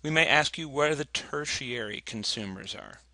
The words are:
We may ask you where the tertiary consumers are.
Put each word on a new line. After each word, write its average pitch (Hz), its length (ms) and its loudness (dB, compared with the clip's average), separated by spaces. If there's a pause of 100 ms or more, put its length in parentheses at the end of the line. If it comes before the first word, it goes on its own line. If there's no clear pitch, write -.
We 151 100 -2
may 160 160 6
ask 151 300 4
you 160 120 -8
where 147 240 4
the 147 120 -2
tertiary 120 1000 -4
consumers 101 680 -6
are. - 240 -14 (140)